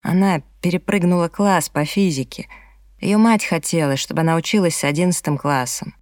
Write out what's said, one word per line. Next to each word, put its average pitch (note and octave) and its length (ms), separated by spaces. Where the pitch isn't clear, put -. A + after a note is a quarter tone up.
Она F#3 400
перепрыгнула F3 640
класс F#3+ 400
по D3 160
физике. D3+ 640
Ее G3+ 200
мать A3 260
хотела, D#3 520
чтобы - 260
она E3 140
училась E3+ 400
с - 80
одиннадцатым D3+ 520
классом. C3+ 640